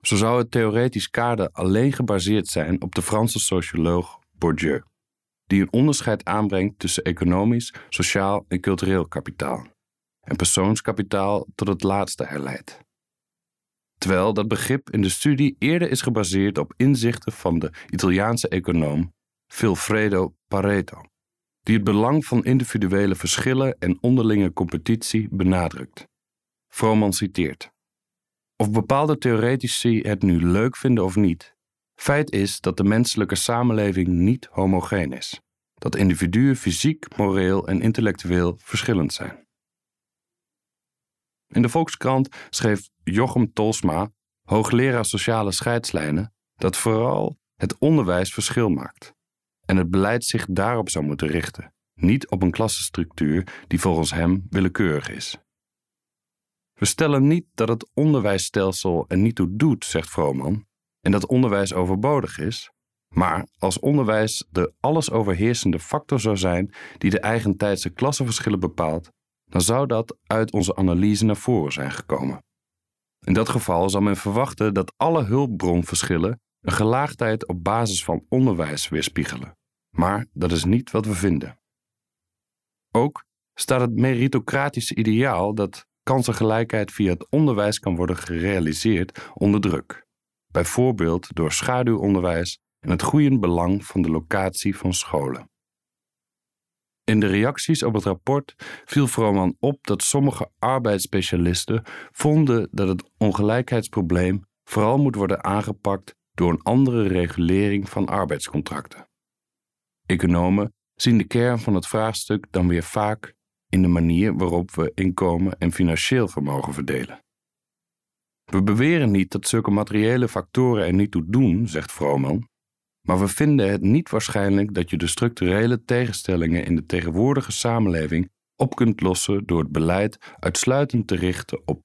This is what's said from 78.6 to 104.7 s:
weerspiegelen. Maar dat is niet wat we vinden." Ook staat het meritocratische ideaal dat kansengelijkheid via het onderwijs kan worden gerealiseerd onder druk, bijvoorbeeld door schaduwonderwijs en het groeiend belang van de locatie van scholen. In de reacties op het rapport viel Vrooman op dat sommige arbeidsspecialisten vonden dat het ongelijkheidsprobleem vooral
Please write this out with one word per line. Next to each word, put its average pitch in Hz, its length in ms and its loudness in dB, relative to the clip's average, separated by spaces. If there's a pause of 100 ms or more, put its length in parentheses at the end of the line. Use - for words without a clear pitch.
weerspiegelen. - 680 -4 (380)
Maar 98 360 -2
dat 85 200 -2
is 82 120 0
niet 113 280 0
wat 110 140 -2
we 107 80 -2
vinden." 85 460 -2 (1300)
Ook 135 340 0 (280)
staat - 280 0
het 120 140 0
meritocratische 135 1000 0
ideaal 110 580 0
dat 101 340 -6 (160)
kansengelijkheid 113 880 0
via 101 180 0
het 87 200 -4
onderwijs 110 500 2
kan 90 160 -2
worden 87 220 -2
gerealiseerd 87 1160 -2
onder 101 280 2
druk, - 440 -4 (460)
bijvoorbeeld 90 840 0
door 80 160 -2
schaduwonderwijs 98 1080 0 (200)
en - 100 -10
het 87 120 0
groeiend 143 380 4
belang 90 460 0
van - 160 -2
de 80 80 0
locatie 92 680 -2
van 92 160 -2
scholen. 67 580 -4 (1500)
In 107 160 2
de 104 80 2
reacties 113 560 0
op 117 100 0
het 104 100 -2
rapport 135 500 -2 (320)
viel 143 220 2
Vrooman 98 520 2
op 143 260 -2
dat 98 180 -2
sommige - 560 0
arbeidsspecialisten 104 1200 0 (280)
vonden 147 600 2
dat 98 160 -2
het 92 300 -4
ongelijkheidsprobleem 101 1300 0 (180)
vooral 107 340 2